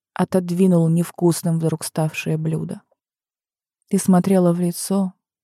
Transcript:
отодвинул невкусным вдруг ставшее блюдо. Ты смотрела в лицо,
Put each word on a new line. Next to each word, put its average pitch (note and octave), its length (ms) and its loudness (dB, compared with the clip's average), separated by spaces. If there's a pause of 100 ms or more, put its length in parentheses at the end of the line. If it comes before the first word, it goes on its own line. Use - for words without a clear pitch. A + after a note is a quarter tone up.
(140)
отодвинул F3 720 2
невкусным E3 720 0
вдруг D#3+ 240 -2
ставшее D#3 540 -4
блюдо. D#3+ 440 -6 (1080)
Ты G3 80 0
смотрела F3+ 560 2
в F3 60 -4
лицо, F#3 540 -4 (300)